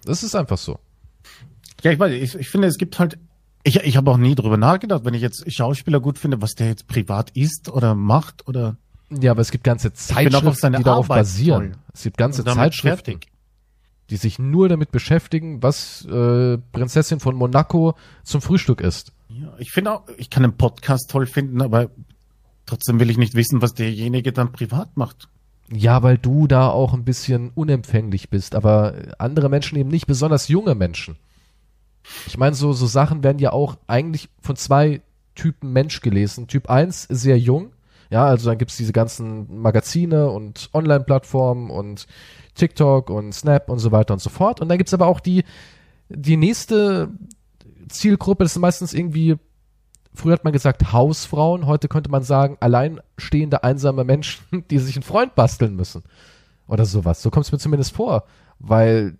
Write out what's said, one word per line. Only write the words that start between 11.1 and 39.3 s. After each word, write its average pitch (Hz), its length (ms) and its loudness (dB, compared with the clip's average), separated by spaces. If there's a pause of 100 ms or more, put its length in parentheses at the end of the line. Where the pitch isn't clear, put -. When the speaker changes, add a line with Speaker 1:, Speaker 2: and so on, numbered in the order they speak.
Speaker 1:
basieren. 98 480 0
Speaker 2:
toll. 104 60 -18 (160)
Speaker 1:
Es - 100 -20
gibt 110 140 -6
ganze 131 240 0
Speaker 2:
Und 110 60 -4
damit 123 120 2 (140)
Speaker 1:
Zeitschriften, 165 320 -2 (140)
Speaker 2:
fertig. - 80 -20 (840)
Speaker 1:
die 107 80 -6
sich 104 220 -4
nur 160 300 2
damit 156 220 0
beschäftigen, 160 680 -2
was, - 440 -2
äh, 120 520 2 (140)
Prinzessin 143 480 -2
von 131 160 -2
Monaco 151 600 2 (280)
zum - 180 -4
Frühstück - 400 0
isst. - 300 -4 (180)
Speaker 2:
Ja, 139 300 -16
ich 127 120 -14
finde 202 220 -2
auch, - 100 -8 (140)
ich 123 120 -14
kann 131 140 2
einen 120 140 2
Podcast - 540 -2
toll 135 140 0
finden, 131 360 -4
aber 117 280 0 (760)
trotzdem 117 340 -2
will 117 100 4
ich 113 80 0
nicht 120 180 0
wissen, 117 260 0
was 120 120 0
derjenige 117 580 -4
dann 123 220 -4
privat 123 420 -6
macht. - 320 -6 (440)
Speaker 1:
Ja, 117 320 4
weil 127 160 6
du 139 280 2
da 131 220 4
auch 127 240 2
ein 123 120 -4
bisschen 123 500 -2
unempfänglich 113 760 -2
bist, 98 240 -4
aber 107 400 4 (240)
andere 143 320 0
Menschen 143 300 -2
eben 135 100 -2
nicht, 165 160 -2
besonders 143 420 0
junge 175 280 2
Menschen. 87 420 -4 (1080)
Ich - 100 -12
meine, 139 180 2
so, 143 160 0
so 127 140 0
Sachen 139 380 2
werden 143 160 2
ja 135 120 2
auch 135 260 -4 (100)
eigentlich 147 420 -4 (120)
von 139 140 -6
zwei 143 460 2 (320)
Typen 143 400 -6
Mensch 139 280 0
gelesen. 104 460 -2
Typ - 220 -4
eins, 156 400 0
sehr 127 300 2
jung, 135 320 0 (400)
ja, 117 160 4
also 117 240 2
dann 113 80 -2
gibt's - 180 -4
diese 110 160 -4
ganzen 110 680 -4